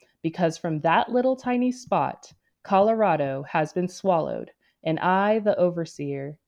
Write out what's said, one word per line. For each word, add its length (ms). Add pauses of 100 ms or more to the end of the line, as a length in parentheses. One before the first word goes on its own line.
(220)
because 340
from 260
that 260
little 260
tiny 380
spot, 600 (300)
Colorado 880
has 240
been 160
swallowed, 640 (320)
and 160
I, 400
the 180
overseer, 880